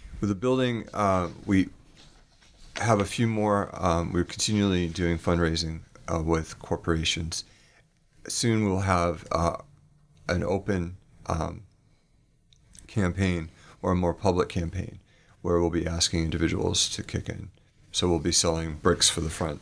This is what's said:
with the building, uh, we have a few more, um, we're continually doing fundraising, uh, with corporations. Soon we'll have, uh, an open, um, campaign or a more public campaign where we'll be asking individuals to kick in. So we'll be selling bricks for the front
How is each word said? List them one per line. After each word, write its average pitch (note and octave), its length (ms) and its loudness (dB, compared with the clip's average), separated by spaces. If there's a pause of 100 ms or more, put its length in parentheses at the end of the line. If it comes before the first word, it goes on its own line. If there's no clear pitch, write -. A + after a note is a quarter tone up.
(200)
with G#2+ 100 0
the G2+ 60 0
building, B2+ 580 0
uh, F#2+ 360 2 (160)
we F#2+ 240 4 (1080)
have G#2+ 220 2
a G2 60 0
few A#2 220 0
more, G#2 460 2
um, E2+ 380 0
we're F2 140 2
continually G2+ 640 2
doing E2+ 300 0
fundraising, E2 640 0 (320)
uh, E2 100 0
with D#2+ 380 0
corporations. E2 840 -2 (840)
Soon A2 380 2
we'll F#2+ 160 2
have, F2 500 2
uh, E2 260 2 (680)
an F2 160 0
open, F#2 540 -2 (300)
um, E2 340 -4 (1300)
campaign F2+ 640 -2 (320)
or F#2+ 100 0
a F2+ 40 4
more F2+ 180 2
public G2+ 360 0
campaign F2 500 -6 (420)
where F2 200 2
we'll E2+ 80 2
be E2 180 0
asking E2 360 0
individuals E2 680 0
to - 140 -8
kick - 260 -6
in. - 200 -10 (420)
So - 160 0
we'll E2+ 120 2
be E2 120 0
selling E2 500 0
bricks F2 280 4
for - 120 -2
the D#2+ 80 -2
front D#2 320 -6